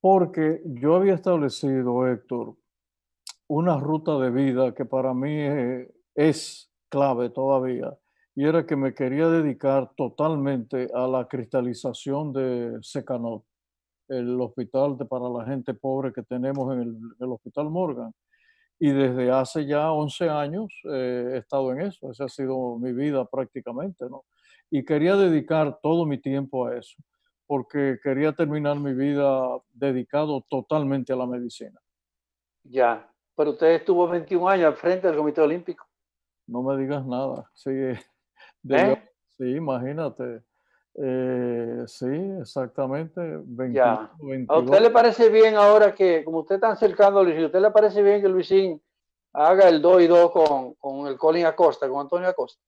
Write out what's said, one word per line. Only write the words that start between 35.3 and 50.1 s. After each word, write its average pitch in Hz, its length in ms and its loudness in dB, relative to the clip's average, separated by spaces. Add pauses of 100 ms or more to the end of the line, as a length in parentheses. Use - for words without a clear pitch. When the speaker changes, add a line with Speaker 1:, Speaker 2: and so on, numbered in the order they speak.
Speaker 2:
Olímpico. 170 460 -2 (600)
Speaker 1:
No 120 160 -8
me 135 140 -2
digas 135 300 -4
nada. 131 480 -8
Sí, - 160 -12
eh, 131 280 -4 (640)
de 135 140 -2 (160)
Speaker 2:
¿Eh? - 180 -6 (180)
Speaker 1:
sí, - 160 -12
imagínate. 127 960 -6 (540)
Eh, 123 880 -4
sí, - 200 -10 (340)
exactamente, 139 800 -8
Speaker 2:
Ya. 156 240 -10
Speaker 1:
veintiuno, 123 460 0
Speaker 2:
¿A 110 140 -2
usted 143 240 -18
Speaker 1:
veintidós. 135 520 2
Speaker 2:
le 226 100 6
parece 233 380 6
bien 220 280 6
ahora 208 360 8
que, 175 320 2
como 165 140 -4
usted 160 160 -2
es 196 60 0
tan 220 160 0
cercano 202 420 6
a 196 60 8
Luisín, 165 180 2
¿a 165 40 2
usted 180 140 2
le 214 120 6
parece 208 280 4
bien 202 220 4
que 196 60 4
Luisín 185 520 2 (520)
haga 180 360 6
el 160 140 6
dos 180 180 8
y 170 60 8
dos 170 240 8